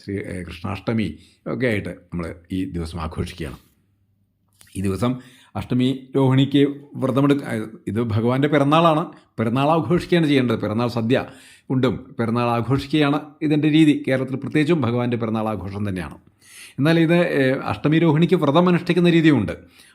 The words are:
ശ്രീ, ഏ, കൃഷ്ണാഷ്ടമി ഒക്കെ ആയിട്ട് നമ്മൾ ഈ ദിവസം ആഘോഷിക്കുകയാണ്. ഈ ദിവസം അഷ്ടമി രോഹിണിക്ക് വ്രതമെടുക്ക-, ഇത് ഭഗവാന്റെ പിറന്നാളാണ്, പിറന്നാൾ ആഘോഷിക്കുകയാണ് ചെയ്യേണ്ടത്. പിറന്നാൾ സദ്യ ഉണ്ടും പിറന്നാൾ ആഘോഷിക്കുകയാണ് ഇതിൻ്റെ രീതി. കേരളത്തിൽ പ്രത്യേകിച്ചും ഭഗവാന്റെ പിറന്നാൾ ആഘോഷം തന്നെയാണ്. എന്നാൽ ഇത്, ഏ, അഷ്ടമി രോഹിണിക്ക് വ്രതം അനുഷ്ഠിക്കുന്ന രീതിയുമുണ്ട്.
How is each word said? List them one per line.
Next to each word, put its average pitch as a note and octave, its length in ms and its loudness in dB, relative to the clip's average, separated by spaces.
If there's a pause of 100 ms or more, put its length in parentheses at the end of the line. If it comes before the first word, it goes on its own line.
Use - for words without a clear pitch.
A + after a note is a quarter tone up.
ശ്രീ, G2+ 100 -10
ഏ, F2+ 280 -10
കൃഷ്ണാഷ്ടമി G2 760 -6 (280)
ഒക്കെ A2+ 200 -4
ആയിട്ട് G2 220 -4
നമ്മൾ - 460 -10 (180)
ഈ F#2 120 -4
ദിവസം E2 360 -8
ആഘോഷിക്കുകയാണ്. E2 560 -8 (1200)
ഈ F#2+ 40 -8
ദിവസം G2+ 400 -2 (360)
അഷ്ടമി B2+ 600 -2
രോഹിണിക്ക് C3+ 580 4 (220)
വ്രതമെടുക്ക-, B2+ 720 0 (180)
ഇത് A2 160 -2
ഭഗവാന്റെ A#2+ 460 0
പിറന്നാളാണ്, D3+ 640 2 (260)
പിറന്നാൾ A#2+ 320 0
ആഘോഷിക്കുകയാണ് E3 560 0
ചെയ്യേണ്ടത്. B2 320 2
പിറന്നാൾ G#2+ 300 -2
സദ്യ A2+ 380 0 (440)
ഉണ്ടും B2+ 480 -2
പിറന്നാൾ A#2 300 -2
ആഘോഷിക്കുകയാണ് C#3 720 0 (220)
ഇതിൻ്റെ D3+ 260 0
രീതി. D3+ 400 4
കേരളത്തിൽ C3 280 -2
പ്രത്യേകിച്ചും D3+ 440 0
ഭഗവാന്റെ A#2+ 360 -2
പിറന്നാൾ A2 320 -4
ആഘോഷം G2+ 400 -6
തന്നെയാണ്. F2 300 -8 (600)
എന്നാൽ E3 220 4
ഇത്, E3 140 2
ഏ, C#3 500 2
അഷ്ടമി D3 340 0
രോഹിണിക്ക് E3 380 4
വ്രതം D#3+ 320 4
അനുഷ്ഠിക്കുന്ന F3 420 2
രീതിയുമുണ്ട്. D3 420 4 (420)